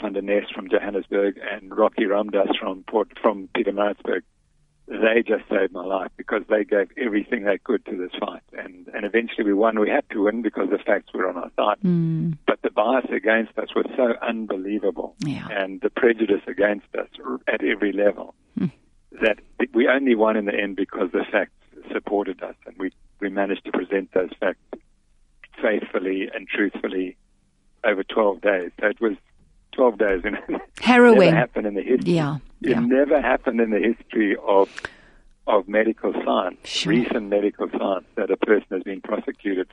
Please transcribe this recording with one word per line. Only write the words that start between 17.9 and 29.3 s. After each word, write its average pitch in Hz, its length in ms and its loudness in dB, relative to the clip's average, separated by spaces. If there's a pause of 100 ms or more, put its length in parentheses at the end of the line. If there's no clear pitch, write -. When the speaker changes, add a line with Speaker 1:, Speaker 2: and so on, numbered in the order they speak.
Speaker 1:
level 101 420 0 (260)
Speaker 2:
Mm. 185 100 0 (520)
Speaker 1:
that 107 180 2 (340)
we 123 140 4
only 131 260 4
won 110 220 4
in 107 80 0
the 101 100 -2
end 101 220 -4
because 95 380 -4
the 98 180 0
facts 101 220 -2 (400)
supported 98 500 -4
us, 92 120 -12 (100)
and 95 120 -18
we, 92 140 -6 (300)
we 101 80 -4
managed 98 340 -4
to - 80 -12
present 92 400 -4
those 90 180 0 (120)
facts 95 180 -2 (1000)
faithfully 95 720 -2
and 98 160 -10
truthfully 95 680 -4 (680)
over 98 180 2
twelve 101 380 0
days. 92 380 0
So 107 80 0
it 104 120 -2
was 110 140 2 (580)